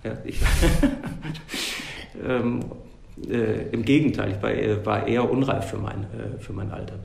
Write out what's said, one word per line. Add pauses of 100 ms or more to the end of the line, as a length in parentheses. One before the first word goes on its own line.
(120)
Ja,
ich, (840)
<laughs>
ähm, (680)
äh,
im
Gegenteil,
ich
war,
äh,
war
eher
unreif
für
mein,
äh,
für
mein
Alter.